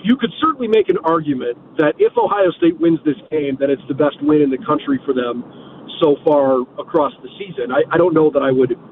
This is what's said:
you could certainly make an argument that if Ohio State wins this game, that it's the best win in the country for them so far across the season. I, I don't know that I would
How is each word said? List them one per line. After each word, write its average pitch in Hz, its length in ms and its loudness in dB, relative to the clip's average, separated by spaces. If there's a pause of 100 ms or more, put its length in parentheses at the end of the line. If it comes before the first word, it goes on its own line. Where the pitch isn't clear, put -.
you 233 140 2
could 214 240 -4
certainly 285 260 -2
make 214 220 2
an 185 160 0
argument 147 540 -2 (200)
that 151 220 2
if 220 180 2
Ohio 196 400 2
State 170 220 0
wins 165 240 2
this 151 140 -2 (120)
game, 143 300 -4
that 139 100 0
it's - 160 -4
the 139 80 -6
best 143 260 -2
win 151 220 4
in 135 80 2
the 131 80 -2
country 143 480 -2
for 139 80 0
them 120 300 -6 (580)
so 147 220 4
far 139 380 2 (140)
across 143 360 -2 (100)
the - 60 -16 (100)
season. 175 320 -10
I, 151 220 0
I 160 60 2
don't 170 160 2
know 156 160 4
that 139 120 0
I 135 80 0
would 131 260 2 (160)